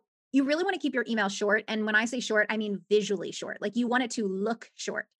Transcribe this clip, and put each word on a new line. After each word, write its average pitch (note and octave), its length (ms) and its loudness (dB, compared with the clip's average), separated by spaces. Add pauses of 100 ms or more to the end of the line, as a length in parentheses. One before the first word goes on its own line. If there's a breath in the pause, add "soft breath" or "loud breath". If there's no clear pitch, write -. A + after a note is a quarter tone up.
(320)
you C4+ 140 4
really D#4 180 2
wanna F#4+ 160 0
keep C#4 140 -2
your A#3+ 120 0
email A3 220 0
short. G#3 400 0
And A3 180 -2
when G#3+ 100 2
I A3 100 4
say A#3+ 160 -4
short, G#3 280 2
I A3 60 -2
mean G#3 340 -4
visually G3+ 440 2
short. - 280 -10
Like, G#3+ 140 -4
you A#3+ 120 2
want B3 160 2
it A#3 80 -4
to G#3+ 160 -2
look F#3+ 480 -4
short. - 320 -8 (120)